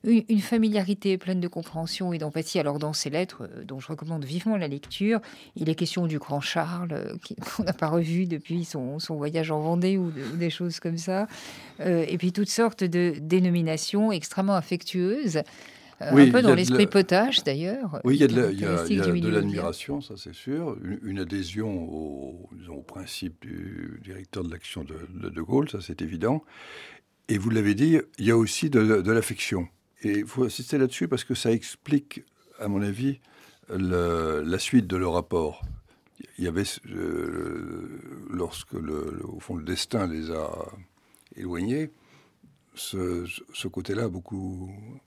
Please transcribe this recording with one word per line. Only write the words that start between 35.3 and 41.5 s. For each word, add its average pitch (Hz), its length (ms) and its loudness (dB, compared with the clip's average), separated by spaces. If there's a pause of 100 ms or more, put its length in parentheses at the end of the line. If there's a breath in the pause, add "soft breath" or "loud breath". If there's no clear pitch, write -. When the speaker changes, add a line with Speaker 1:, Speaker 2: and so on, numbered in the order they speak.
Speaker 2:
Il 90 60 -4
y 90 40 0
avait, 85 140 0 (280)
euh, 50 1120 -6 (300)
lorsque, - 420 -6
le, 78 460 -6
le, - 80 -10
au - 140 -12
fond, - 160 -8
le 78 80 -8
destin 90 420 -2
les 80 240 -4
a 78 180 -4 (880 soft breath)
éloignés, 98 540 -4 (840 soft breath)